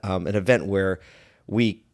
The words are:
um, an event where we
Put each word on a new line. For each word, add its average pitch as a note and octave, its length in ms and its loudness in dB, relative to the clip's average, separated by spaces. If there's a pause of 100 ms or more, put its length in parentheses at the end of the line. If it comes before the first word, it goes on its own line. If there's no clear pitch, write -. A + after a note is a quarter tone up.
um, F#2 240 -2
an G2+ 80 -2
event G#2 300 2
where F#2+ 340 0 (480)
we A2 460 0